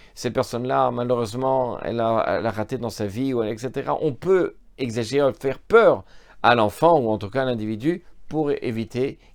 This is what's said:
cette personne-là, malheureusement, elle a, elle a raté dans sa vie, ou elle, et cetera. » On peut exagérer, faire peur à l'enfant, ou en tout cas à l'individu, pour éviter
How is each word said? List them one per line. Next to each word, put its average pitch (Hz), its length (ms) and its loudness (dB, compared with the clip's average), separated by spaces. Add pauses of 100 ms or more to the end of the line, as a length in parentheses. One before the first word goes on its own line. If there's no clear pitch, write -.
(140)
cette 123 200 -6
personne-là, 127 560 0
malheureusement, 123 920 0
elle 117 180 -2
a, 113 260 2
elle 95 200 -2
a 110 40 0
raté 107 280 -6
dans 113 120 -6
sa 104 160 -6
vie, 127 260 -4
ou 117 120 0
elle, 107 80 -4
et 110 60 -8
cetera. » 131 440 -4
On 147 100 0
peut 175 440 0 (200)
exagérer, 123 580 0
faire 131 260 -4
peur 185 440 6 (380)
à 120 140 6
l'enfant, 151 420 4
ou 113 120 0
en 107 80 0
tout 98 120 -8
cas 131 120 -2
à - 20 0
l'individu, 117 580 -2 (260)
pour 151 220 -2
éviter 120 680 -4 (160)